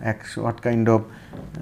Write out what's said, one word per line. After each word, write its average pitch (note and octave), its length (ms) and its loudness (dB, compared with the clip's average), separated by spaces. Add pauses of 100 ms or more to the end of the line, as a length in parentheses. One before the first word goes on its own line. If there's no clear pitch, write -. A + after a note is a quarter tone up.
ex-, - 360 -4
what A2+ 240 -4
kind A#2 260 4
of, A2 160 6 (580)